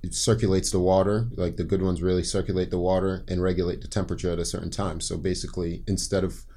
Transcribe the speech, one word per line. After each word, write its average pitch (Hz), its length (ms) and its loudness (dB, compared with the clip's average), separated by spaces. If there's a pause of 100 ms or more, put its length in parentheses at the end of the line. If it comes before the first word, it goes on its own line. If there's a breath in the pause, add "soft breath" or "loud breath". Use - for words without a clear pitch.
(120)
circulates 104 580 2
the 95 100 2
water. 95 560 4
Like, 87 220 -2
the 90 60 -2
good 90 180 2
ones 90 220 0
really 92 200 2
circulate 90 460 0
the 92 100 0
water 92 480 2
and 90 140 0
regulate 90 400 0
the - 60 -12
temperature 90 440 -2
at 85 60 0
a 85 80 -2
certain 85 240 -4
time. 82 320 -4
So - 160 -4
basically, 85 720 -4
instead 95 360 0
of - 220 -4 (120)